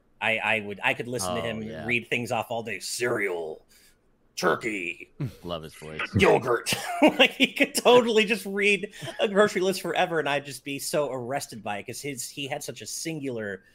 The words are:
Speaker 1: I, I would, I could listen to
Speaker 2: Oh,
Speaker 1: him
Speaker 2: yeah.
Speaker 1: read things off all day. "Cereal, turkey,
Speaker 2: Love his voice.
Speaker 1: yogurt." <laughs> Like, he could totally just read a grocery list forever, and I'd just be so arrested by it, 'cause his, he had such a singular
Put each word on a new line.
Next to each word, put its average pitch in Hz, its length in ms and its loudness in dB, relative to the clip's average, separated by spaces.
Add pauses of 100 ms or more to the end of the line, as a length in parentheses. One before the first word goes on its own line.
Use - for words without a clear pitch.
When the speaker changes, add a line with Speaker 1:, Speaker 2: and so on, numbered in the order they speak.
(200)
Speaker 1:
I, 110 160 2
I 107 240 2
would, 101 240 -8
I 131 80 2
could 123 160 -8
listen 98 260 -2
to - 60 -2
Speaker 2:
Oh, - 40 -4
Speaker 1:
him 110 180 -6
Speaker 2:
yeah. 110 240 -10
Speaker 1:
read 117 220 -2
things 120 220 -2
off 113 200 -2
all 117 120 -4
day. 107 180 -8
"Cereal, 87 840 -4 (720)
turkey, 107 760 -2 (320)
Speaker 2:
Love 85 200 -6
his 80 120 -14
voice. 78 260 -12 (180)
Speaker 1:
yogurt." 90 560 4 (140)
<laughs> - 140 -4 (160)
Like, 254 140 6
he 254 220 4
could - 200 2
totally 226 520 6
just 202 200 -2
read 202 460 0 (260)
a - 80 2
grocery 208 360 4
list 185 200 2
forever, 170 380 0
and 143 80 0
I'd 139 160 0
just 143 200 -12
be 139 140 -4
so 147 320 0
arrested 127 540 -6
by 104 140 -4
it, 101 80 -10
'cause 120 160 -10
his, 135 260 -6
he 139 180 -8
had 143 160 -6
such 127 200 -10
a 107 40 -12
singular 123 800 -6 (100)